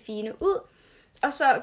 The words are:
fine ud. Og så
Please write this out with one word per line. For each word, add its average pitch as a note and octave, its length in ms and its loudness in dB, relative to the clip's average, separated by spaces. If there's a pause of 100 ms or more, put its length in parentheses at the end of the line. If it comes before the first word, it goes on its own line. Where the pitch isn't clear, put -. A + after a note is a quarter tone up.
fine G#3+ 360 -10
ud. F#4+ 180 0 (600)
Og C#4+ 100 0
så D4 120 -2 (180)